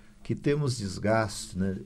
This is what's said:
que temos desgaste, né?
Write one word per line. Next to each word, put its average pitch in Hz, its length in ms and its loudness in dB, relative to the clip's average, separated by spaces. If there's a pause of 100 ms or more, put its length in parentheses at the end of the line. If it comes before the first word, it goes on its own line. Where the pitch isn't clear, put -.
(240)
que 117 100 -2
temos 143 420 2
desgaste, 104 800 0
né? 95 300 0